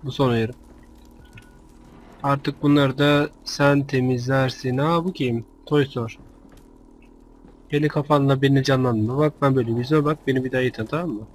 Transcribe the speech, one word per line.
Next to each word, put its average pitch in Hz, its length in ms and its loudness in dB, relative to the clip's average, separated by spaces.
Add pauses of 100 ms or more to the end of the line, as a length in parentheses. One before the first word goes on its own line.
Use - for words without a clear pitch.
Bu 139 80 -10
son 135 180 0
uyarı. 117 220 0 (1700)
Artık 139 400 -2
bunları 143 340 4
da 147 320 2 (140)
sen 143 440 2
temizlersin. 127 880 -2
Aa, 165 280 0
bu 180 80 -6
kim? 117 320 -4 (200)
Toy 147 200 2
Store. 117 280 -8 (1600)
Beni 147 160 0
kafanla 139 540 2
beni 139 220 4
canlandırma. 127 540 0
Bak 147 240 2
ben 135 140 2
böyle 117 160 0
yüzüme 135 340 0
bak. 147 120 -2 (100)
Beni 131 160 0
bir 127 80 -4
daha 131 100 0
yiğitin, 117 240 -4
tamam 165 240 -4
mı? 107 260 -10